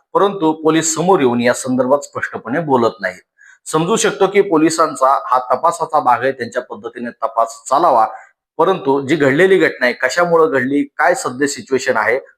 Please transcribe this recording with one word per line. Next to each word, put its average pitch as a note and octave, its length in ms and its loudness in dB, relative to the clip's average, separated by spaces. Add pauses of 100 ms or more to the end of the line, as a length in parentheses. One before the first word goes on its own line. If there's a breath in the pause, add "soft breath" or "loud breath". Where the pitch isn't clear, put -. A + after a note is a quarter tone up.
(120)
परंतु E3 400 0
पोलीस D#3+ 420 0
समोर F3 260 2
येऊन A#2+ 200 2
या A#2+ 140 2
संदर्भात B2+ 440 0
स्पष्टपणे B2 640 -8
बोलत B2+ 400 0
नाहीत. F#2 200 -8 (460 soft breath)
समजू E3+ 300 0
शकतो G3 300 0
की G3+ 140 2
पोलिसांचा D#3 840 2
हा - 120 2
तपासाचा D#3 600 -2
भाग B2 220 2
आहे, C3+ 100 0
त्यांच्या A#2+ 300 -6
पद्धतीने A#2 480 -12
तपास - 580 -4
चालावा, C3+ 380 4 (500 loud breath)
परंतु C#3+ 500 0
जी D3+ 100 0
घडलेली D#3 420 4
घटना C#3+ 280 0
आहे, A#2+ 60 0
कशामुळे E3 540 2
घडली, C3+ 360 0
काय E3 320 0
सध्या C#3 340 -4
सिच्युएशन B2+ 480 -2
आहे, A2 240 0 (180 soft breath)